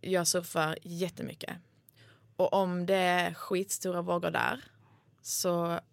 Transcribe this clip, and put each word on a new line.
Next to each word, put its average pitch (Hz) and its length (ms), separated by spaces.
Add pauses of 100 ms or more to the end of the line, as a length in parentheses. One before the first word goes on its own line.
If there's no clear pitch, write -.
jag 180 260
surfar 165 560
jättemycket. 175 720 (760)
Och - 180
om 180 320
det 190 100
är 180 380
skitstora 180 680
vågor 175 300
där - 300 (600)
så 170 580 (120)